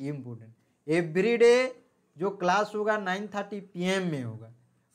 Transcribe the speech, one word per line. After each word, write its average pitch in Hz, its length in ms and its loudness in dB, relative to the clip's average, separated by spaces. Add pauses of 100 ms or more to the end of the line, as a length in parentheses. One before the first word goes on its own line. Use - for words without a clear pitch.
important। 120 440 -12 (340)
Every 175 520 2
day 240 300 6 (480)
जो 180 200 -4
क्लास 202 380 2
होगा 214 240 0
नाइन 196 360 -4
थर्टी 202 260 -8
पी 180 240 -8
एम 185 260 0
में 139 120 -4
होगा। 113 300 -12 (420)